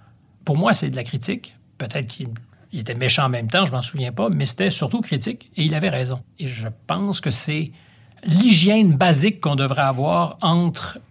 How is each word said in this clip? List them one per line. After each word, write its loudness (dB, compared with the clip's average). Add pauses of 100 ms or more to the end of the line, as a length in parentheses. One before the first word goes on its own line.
(460)
pour 0
moi, 2
c'est 0
de -6
la -6
critique. -8 (220)
Peut-être -8
qu'il, -12 (440)
il -8
était -8
méchant 0
en 0
même -4
temps, 2
je -2
m'en -4
souviens -6
pas, -2
mais 0
c'était -2
surtout -2
critique -6
et 0
il 0
avait -2
raison. -4 (160)
Et -8
je -8 (180)
pense -4
que -2
c'est -4 (540)
l'hygiène 6
basique 4
qu'on 0
devrait 0
avoir 0
entre 0 (120)